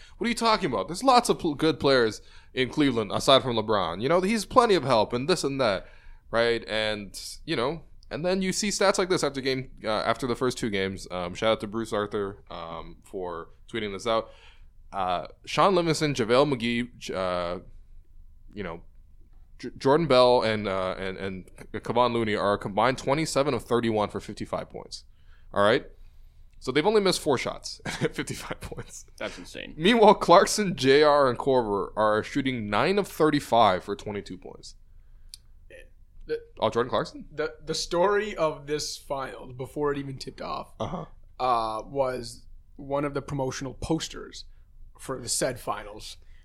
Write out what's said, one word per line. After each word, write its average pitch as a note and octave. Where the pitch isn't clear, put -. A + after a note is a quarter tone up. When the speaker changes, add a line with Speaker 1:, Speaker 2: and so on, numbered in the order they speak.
Speaker 1:
"What F#3+
are -
you A#3
talking G#3+
about? G2+
There's F#3
lots B3
of F#3
pl-, D3+
good D#3
players B2+
in B2
Cleveland A2+
aside A#2+
from B2
LeBron. G2+
You C3
know, E3+
he's G3+
plenty A#3
of D3+
help A#2
and B2
this F3
and C#3
that," G#2
right? A#2
And, G#2+
you D#3
know, D3
and D3+
then F#3+
you F#3
see G#3
stats G3
like F#3
this E3+
after C3+
game, C3
uh, G#2+
after A2
the A#2+
first B2+
two B2
games. F#2+
Um, F2+
shout A2
out A2
to A2+
Bruce A2
Arthur, G#2
um, E2+
for F2
tweeting G#2+
this F#2+
out. A2+
Uh, F2+
Sean F3+
Livingston, D#3
JaVale B2+
McGee, A#2+
uh, F2+
you G2+
know, E2+
J-, B2
Jordan D3
Bell B2+
and, G#2+
uh, F#2
and, F#2+
and F#2+
Kevon A#2+
Looney A2
are G2
a G2+
combined A2+
twenty-seven C#3
of A2
thirty-one A2+
for G2+
fifty-five G2
points. -
All G2+
right? A#2
So -
they've D3+
only G#3+
missed F#3
four C#3
shots -
<laughs> -
at D#3
fifty-five -
points. -
Speaker 2:
That's G#2+
insane. -
Speaker 1:
Meanwhile, G#3
Clarkson, F#3
J C3+
R, C#3+
and A#2
Korver A2+
are G#2+
shooting B2+
nine C3+
of F#3+
thirty-five A#2
for G2+
twenty-two G2
points. -
Speaker 3:
The D#3
Speaker 1:
Oh, A2
Jordan A#2+
Clarkson? D#3+
Speaker 3:
the, D3+
the D#3
story G3+
of D3
this D3
finals, B2+
before C#3+
it C#3+
even C#3
tipped -
off, D#3+
Speaker 1:
Uh-huh. D3+
Speaker 3:
uh, A2+
was B2+
one C#3+
of C#3+
the D3+
promotional C3+
posters -
for B2+
the A#2
said B2+
finals, G#2+